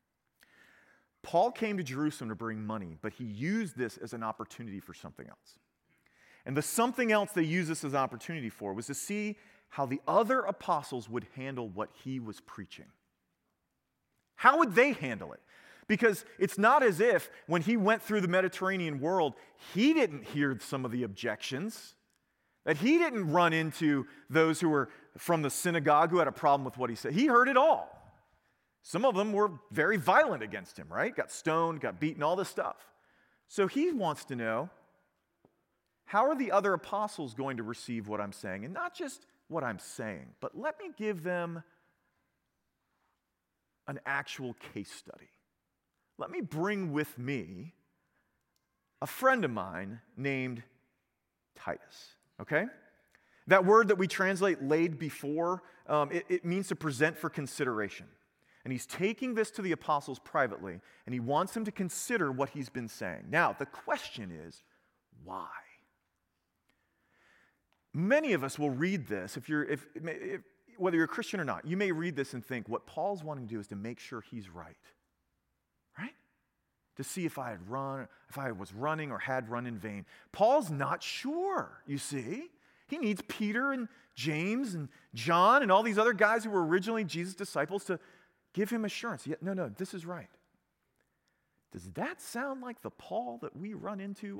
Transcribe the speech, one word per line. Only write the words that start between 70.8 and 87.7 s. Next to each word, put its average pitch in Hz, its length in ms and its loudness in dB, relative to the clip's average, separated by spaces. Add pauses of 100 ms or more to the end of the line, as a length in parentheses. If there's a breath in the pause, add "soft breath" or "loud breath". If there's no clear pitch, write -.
you're 165 100 6
a 156 40 0
Christian 208 320 -4
or - 20 -2
not, 110 220 -4
you 160 100 -2
may 196 160 2
read 165 240 -2
this 139 180 -4
and 123 120 -8
think, 117 240 -6
"What 117 160 -4
Paul's 185 360 -6
wanting 143 280 -8
to 113 40 -8
do 113 60 -4
is 101 80 -10
to 104 80 -10
make 110 240 -8
sure 117 220 -12
he's 101 280 -14
right." 82 280 -16 (1200)
Right? 240 160 -10 (800)
To 135 80 -8
see 180 220 -4
if - 120 -6
I 127 120 -6
had 92 200 -10
run, 135 380 -6 (220 soft breath)
if - 80 -16
I 135 160 -4
was 95 200 -10
running 151 380 -4
or 104 80 -6
had 131 300 -2
run 120 160 -4
in 120 120 -8
vain. 101 280 -8 (260 loud breath)
Paul's 233 400 4
not 143 320 -2
sure, 330 800 -4
you 139 120 -4
see. 143 520 -8 (380 soft breath)
He 285 100 -8
needs 214 300 0
Peter 233 460 -2
and 247 160 -6 (260 soft breath)
James 180 580 -2
and 151 140 -6 (260 soft breath)
John 175 480 6
and 233 80 4
all 196 140 8
these 226 140 0
other 226 160 6
guys 214 320 4
who 226 40 -6
were 190 160 2
originally 196 380 2
Jesus' 175 320 -6
disciples 180 500 -4